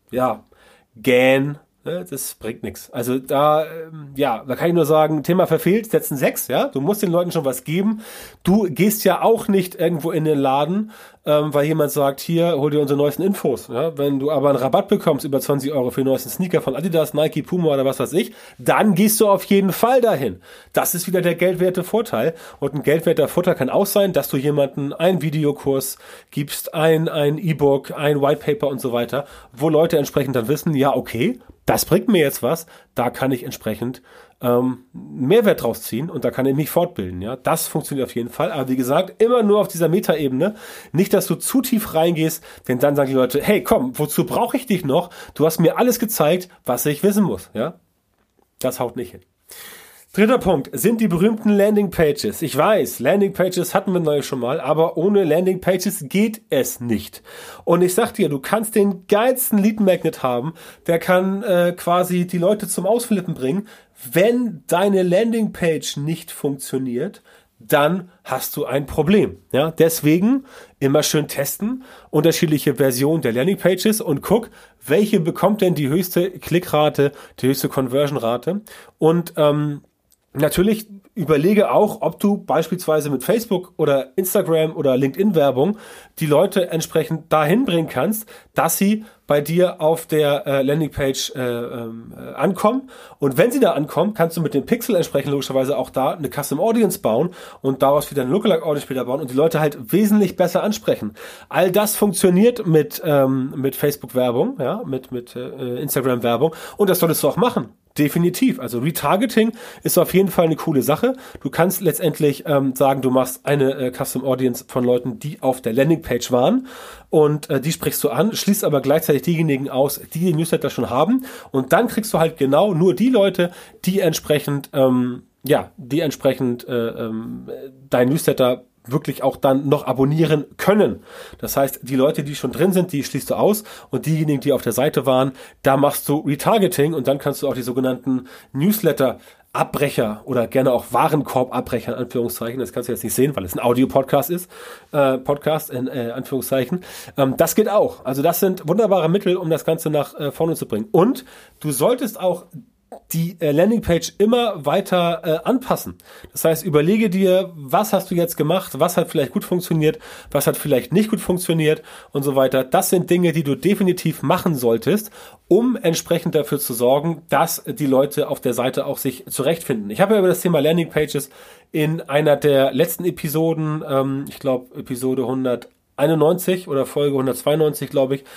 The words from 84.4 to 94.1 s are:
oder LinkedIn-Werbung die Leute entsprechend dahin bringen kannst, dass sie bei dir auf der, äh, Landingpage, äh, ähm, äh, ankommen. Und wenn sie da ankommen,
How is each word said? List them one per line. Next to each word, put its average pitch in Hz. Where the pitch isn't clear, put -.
oder 139
LinkedIn-Werbung 143
die 160
Leute 175
entsprechend 160
dahin 156
bringen 170
kannst, 175
dass 160
sie 214
bei 147
dir 175
auf 160
der, 147
äh, 139
Landingpage, 143
äh, 135
ähm, 117
äh, -
ankommen. 208
Und 135
wenn 156
sie 294
da 254
ankommen, 151